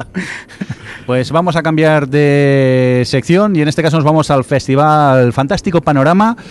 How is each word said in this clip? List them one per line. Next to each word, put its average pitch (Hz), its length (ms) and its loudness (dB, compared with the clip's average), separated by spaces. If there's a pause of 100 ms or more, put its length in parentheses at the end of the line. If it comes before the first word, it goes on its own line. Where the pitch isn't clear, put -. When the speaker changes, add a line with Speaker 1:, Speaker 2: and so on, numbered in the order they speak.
Speaker 1:
<laughs> - 1040 -14
Speaker 2:
Pues 127 260 -4
vamos 170 240 -2
a 160 60 -4
cambiar 156 460 0
de 135 1000 2
sección 180 500 0
y 151 60 0
en 147 60 0
este 156 140 -4
caso 156 140 0
nos 151 80 0
vamos 151 260 0
al 135 140 0
Festival 135 880 2
Fantástico 165 480 -2
Panorama 175 560 0 (140)